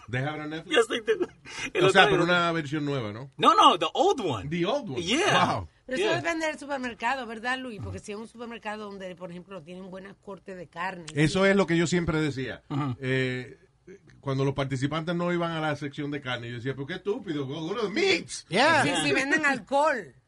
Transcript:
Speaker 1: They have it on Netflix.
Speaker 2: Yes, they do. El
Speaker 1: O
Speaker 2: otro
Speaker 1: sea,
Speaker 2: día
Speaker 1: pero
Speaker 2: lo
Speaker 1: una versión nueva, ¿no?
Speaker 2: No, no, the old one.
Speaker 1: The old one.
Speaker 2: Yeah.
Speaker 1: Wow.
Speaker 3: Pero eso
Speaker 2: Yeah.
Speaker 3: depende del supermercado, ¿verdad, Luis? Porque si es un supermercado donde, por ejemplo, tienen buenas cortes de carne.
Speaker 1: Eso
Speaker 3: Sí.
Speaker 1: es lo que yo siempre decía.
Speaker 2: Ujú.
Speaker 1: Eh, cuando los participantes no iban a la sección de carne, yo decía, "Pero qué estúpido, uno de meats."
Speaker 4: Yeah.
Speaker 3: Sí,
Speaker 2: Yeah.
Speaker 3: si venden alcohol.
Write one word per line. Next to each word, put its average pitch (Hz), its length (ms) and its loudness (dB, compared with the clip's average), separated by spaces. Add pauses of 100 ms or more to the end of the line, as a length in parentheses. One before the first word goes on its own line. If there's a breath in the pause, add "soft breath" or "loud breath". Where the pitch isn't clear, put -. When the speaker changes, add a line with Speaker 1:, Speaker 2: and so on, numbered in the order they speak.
(120)
Speaker 1:
They 123 100 -2
have 151 160 -4
it 151 60 -8
on 151 80 -8
Netflix. 160 260 -4
Speaker 2:
Yes, 226 100 6
they 247 120 -4
do. 359 280 0 (460 loud breath)
El 359 100 2
Speaker 1:
O - 40 8
Speaker 2:
otro 381 60 6
Speaker 1:
sea, 190 100 8
Speaker 2:
día - 80 6
Speaker 1:
pero - 60 4
Speaker 2:
lo 160 80 4
Speaker 1:
una 170 260 2
versión 151 340 -2
nueva, 131 260 -2
¿no? 127 260 -12
Speaker 2:
No, 262 180 6
no, 294 240 8
the 160 140 0
old 302 280 4
one. 139 280 -2
Speaker 1:
The 170 160 0
old 233 260 -2
one. 127 100 -4
Speaker 2:
Yeah. 269 440 4 (100)
Speaker 1:
Wow. 101 120 -6 (180)
Speaker 3:
Pero 254 120 -4
eso 415 120 2
Speaker 2:
Yeah. 330 120 2
Speaker 3:
depende 330 240 -2
del 302 140 -4
supermercado, 254 680 -4
¿verdad, 233 320 -4
Luis? 247 260 -10
Porque 190 140 -8
si 202 140 -12
es 202 80 -8
un 226 80 -12
supermercado 220 580 -10
donde, 190 300 -12
por 175 160 -12
ejemplo, 180 320 -14
tienen 180 260 -14
buenas 190 320 -16
cortes 190 340 -14
de 175 120 -14
carne. 175 380 -8 (100)
Speaker 1:
Eso 156 300 4
Speaker 3:
Sí. 196 40 8
Speaker 1:
es 196 60 6
lo 196 100 6
que 170 120 2
yo 170 100 2
siempre 170 340 0
decía. 131 480 -4
Speaker 2:
Ujú. 143 320 -2
Speaker 1:
Eh, 127 560 -2 (600)
cuando 135 260 -2
los 143 80 0
participantes 139 640 -2
no 175 180 0
iban 170 180 0
a 160 80 -4
la 156 160 0
sección 143 360 -6
de 147 100 -6
carne, 120 280 -6
yo 120 80 -8
decía, 127 180 -4
"Pero 135 100 -8
qué 175 100 -8
estúpido, 180 520 -4
uno 165 360 -6
de 196 60 0
meats." 330 600 -2
Speaker 4:
Yeah. 269 340 4
Speaker 3:
Sí, 285 60 2
Speaker 2:
Yeah. - 140 0
Speaker 3:
si - 100 2
venden 294 320 2
alcohol. 262 680 0 (140)